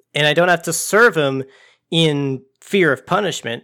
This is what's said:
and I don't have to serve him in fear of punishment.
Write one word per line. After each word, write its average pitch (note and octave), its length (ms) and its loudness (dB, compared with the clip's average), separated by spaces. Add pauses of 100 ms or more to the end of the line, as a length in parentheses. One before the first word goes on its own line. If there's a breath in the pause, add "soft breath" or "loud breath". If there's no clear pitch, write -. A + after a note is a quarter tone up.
(140)
and D3 140 0
I D3 60 2
don't E3+ 160 2
have E3+ 140 0
to E3+ 100 -6
serve A3 420 2
him C3+ 300 -2 (440 soft breath)
in C#3+ 540 -2 (160)
fear F3 320 0
of - 140 -4
punishment. E3 580 -4